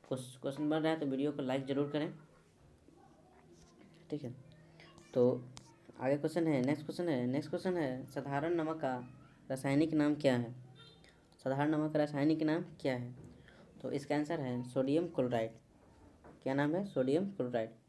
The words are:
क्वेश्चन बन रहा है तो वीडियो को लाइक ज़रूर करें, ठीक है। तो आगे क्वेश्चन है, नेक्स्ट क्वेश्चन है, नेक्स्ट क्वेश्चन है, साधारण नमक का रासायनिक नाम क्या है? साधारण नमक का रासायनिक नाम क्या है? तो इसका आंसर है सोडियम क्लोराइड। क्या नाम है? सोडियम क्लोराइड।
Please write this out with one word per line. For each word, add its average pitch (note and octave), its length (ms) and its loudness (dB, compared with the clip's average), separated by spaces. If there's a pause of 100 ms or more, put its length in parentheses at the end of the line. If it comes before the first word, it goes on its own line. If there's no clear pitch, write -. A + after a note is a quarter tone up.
क्वेश्चन C#3 600 -4
बन D#3 80 2
रहा D#3+ 140 2
है D#3+ 80 0
तो D3+ 60 -4
वीडियो C#3 260 0
को D3 100 -6
लाइक C3+ 240 -2
ज़रूर C#3+ 260 0
करें, D3+ 220 -2 (2000)
ठीक D3 140 -4
है। B2 120 -10 (800)
तो B2 280 6 (580)
आगे C3+ 180 2
क्वेश्चन D#3+ 300 0
है, C#3 140 4
नेक्स्ट D3+ 240 0
क्वेश्चन F3 240 -4
है, B2 180 2
नेक्स्ट C#3 220 -2
क्वेश्चन F3+ 280 -2
है, C3+ 300 -2
साधारण C#3+ 480 -2
नमक D#3+ 220 0
का C3+ 160 -2 (560)
रासायनिक C#3 440 2
नाम D3 220 4
क्या C3+ 220 4
है? A#2 140 -2 (960)
साधारण C#3+ 260 2
नमक D3+ 220 0
का D3+ 60 4
रासायनिक D3 440 2
नाम D#3+ 200 0 (180)
क्या C3+ 140 0
है? B2 180 -6 (680)
तो C3 100 -6
इसका D3 240 -4
आंसर D3+ 240 -2
है B2 240 -2
सोडियम C#3 440 2
क्लोराइड। B2 440 0 (920)
क्या C3 100 0
नाम D3 220 2
है? G3+ 100 -2
सोडियम C#3+ 460 2
क्लोराइड। B2 380 -2 (200)